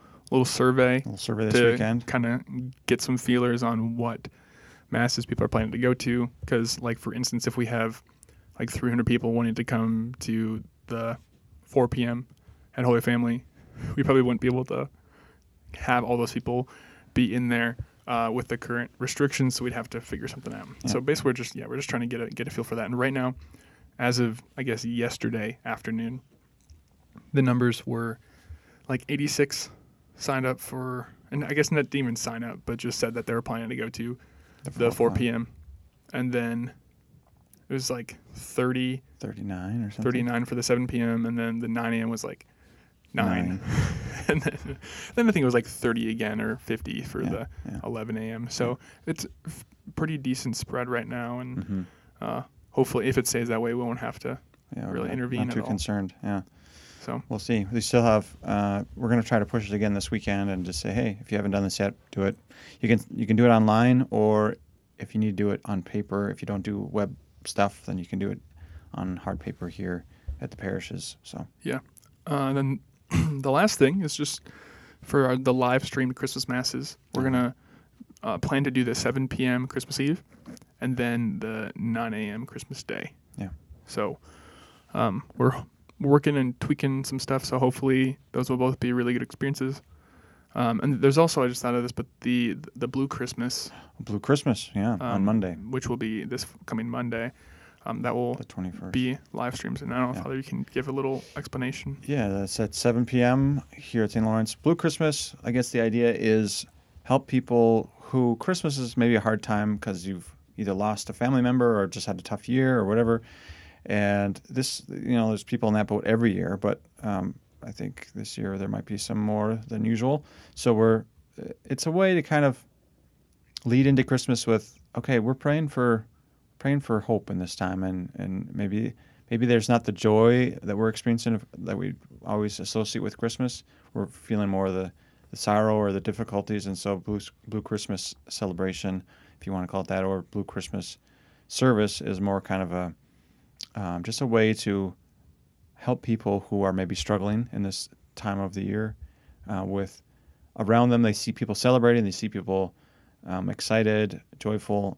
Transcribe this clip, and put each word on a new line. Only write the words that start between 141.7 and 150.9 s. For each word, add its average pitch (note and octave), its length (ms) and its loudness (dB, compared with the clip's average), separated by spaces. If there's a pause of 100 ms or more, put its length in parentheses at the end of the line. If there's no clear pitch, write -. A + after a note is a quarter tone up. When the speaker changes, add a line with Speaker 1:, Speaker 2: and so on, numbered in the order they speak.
Speaker 2:
is G2 180 -4
more G2 220 2
kind F#2+ 200 -2
of F2 120 -4
a, F2+ 200 -4 (800)
um, F2 280 -4
just - 180 -6
a C#3 60 0
way A2 260 6
to G2 400 -2 (800)
help - 260 -2
people G#2+ 480 -2
who G2+ 140 0
are F#2+ 100 4
maybe F#2 200 -2
struggling G#2 600 0
in G#2 100 -2
this - 240 -6 (280)
time G2 220 -4
of G2 160 -4
the G2 80 -6
year, G#2 360 -4 (500)
uh, F#2+ 160 -4
with G2 380 -4 (560)
around A#2 320 6
them. A#2+ 140 6